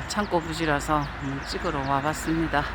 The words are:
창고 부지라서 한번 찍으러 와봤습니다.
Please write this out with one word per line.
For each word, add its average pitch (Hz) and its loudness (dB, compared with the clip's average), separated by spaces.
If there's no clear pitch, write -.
창고 196 0
부지라서 156 2
한번 139 -4
찍으러 170 -2
와봤습니다. 147 2